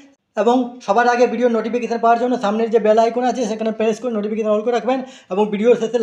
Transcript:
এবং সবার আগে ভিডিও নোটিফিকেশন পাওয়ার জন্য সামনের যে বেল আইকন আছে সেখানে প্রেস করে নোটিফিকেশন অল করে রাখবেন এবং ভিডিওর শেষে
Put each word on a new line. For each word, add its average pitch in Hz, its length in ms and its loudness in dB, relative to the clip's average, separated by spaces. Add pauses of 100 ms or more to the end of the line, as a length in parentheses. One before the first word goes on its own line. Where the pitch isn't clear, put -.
(380)
এবং 233 180 2 (300)
সবার 226 280 2
আগে 240 200 4
ভিডিও 233 240 0
নোটিফিকেশন 226 460 -4
পাওয়ার 226 180 4
জন্য 254 120 0 (100)
সামনের 220 300 0
যে 226 120 6
বেল 214 180 4
আইকন 240 280 0
আছে 233 180 -4
সেখানে 220 300 -4
প্রেস 220 220 0
করে 247 160 -6
নোটিফিকেশন 214 360 -2
অল 214 120 0
করে 240 120 0
রাখবেন 254 220 -2 (340)
এবং 202 100 2 (100)
ভিডিওর 220 280 4
শেষে 226 220 -2